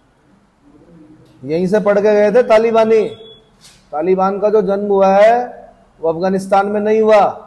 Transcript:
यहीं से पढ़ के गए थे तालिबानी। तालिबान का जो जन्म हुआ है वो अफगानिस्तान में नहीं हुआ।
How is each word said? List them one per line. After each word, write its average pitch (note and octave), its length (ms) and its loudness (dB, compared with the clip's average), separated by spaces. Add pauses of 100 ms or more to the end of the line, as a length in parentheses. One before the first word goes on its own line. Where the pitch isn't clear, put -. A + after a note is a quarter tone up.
(1400)
यहीं E3 240 -4
से G#3 120 -2
पढ़ G3+ 180 0
के G#3 160 0
गए G#3 180 2
थे A#3+ 120 2
तालिबानी। A3 600 2 (880)
तालिबान F#3+ 480 -2
का G#3 100 -2
जो G#3+ 120 2
जन्म G3+ 260 -4
हुआ G3 200 2
है A3 380 4 (560)
वो D#3+ 80 -2
अफगानिस्तान F#3+ 580 -2
में G#3 140 -4
नहीं G#3+ 200 0
हुआ। G#3+ 280 4 (180)